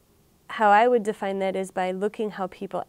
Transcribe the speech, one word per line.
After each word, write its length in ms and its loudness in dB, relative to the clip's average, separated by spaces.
how 200 2
I 180 6
would 160 4
define 360 -4
that 180 -2
is 140 -6
by 220 -4
looking 400 -6
how 160 -6
people 400 -10